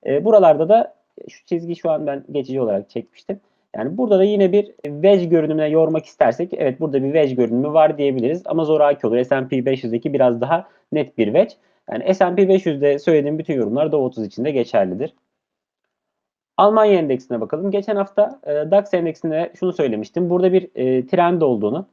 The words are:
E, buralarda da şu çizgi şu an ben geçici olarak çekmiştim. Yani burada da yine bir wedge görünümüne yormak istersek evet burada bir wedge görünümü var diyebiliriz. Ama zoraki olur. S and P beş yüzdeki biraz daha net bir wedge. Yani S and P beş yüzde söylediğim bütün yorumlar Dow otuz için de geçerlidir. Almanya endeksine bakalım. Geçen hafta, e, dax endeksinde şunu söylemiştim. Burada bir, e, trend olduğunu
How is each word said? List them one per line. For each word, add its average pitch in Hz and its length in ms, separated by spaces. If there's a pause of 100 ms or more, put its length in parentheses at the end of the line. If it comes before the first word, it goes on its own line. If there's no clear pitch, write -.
E, 143 200
buralarda 170 440
da 226 240 (360)
şu - 160
çizgi 170 300
şu 165 160
an 151 160
ben 139 240
geçici 131 300
olarak 104 280
çekmiştim. - 500 (360)
Yani 147 220
burada 214 220
da 190 40
yine 202 280
bir 202 200 (120)
wedge 175 420
görünümüne 156 420
yormak 160 380
istersek 147 480
evet 135 260
burada 139 240
bir 139 100
wedge 147 220
görünümü 123 380
var 156 240
diyebiliriz. 139 480
Ama 160 200
zoraki 147 420
olur. 117 160
S 127 120
and 131 140
P 127 160
beş 135 180
yüzdeki 117 300
biraz 123 280
daha 160 260 (240)
net 151 260
bir 113 80
wedge. 151 280 (380)
Yani - 220
S 190 120
and 180 120
P 196 100
beş 190 180
yüzde 143 340
söylediğim 151 400
bütün 160 140
yorumlar 131 380
Dow 143 140
otuz 117 200
için 113 200
de 151 60
geçerlidir. 117 600 (1400)
Almanya 208 420
endeksine 127 420
bakalım. 165 300
Geçen 202 240
hafta, 202 480
e, 151 280
dax 202 220
endeksinde 165 680
şunu 180 140
söylemiştim. 143 560
Burada 180 240
bir, 185 220
e, 127 320
trend 175 340
olduğunu 123 520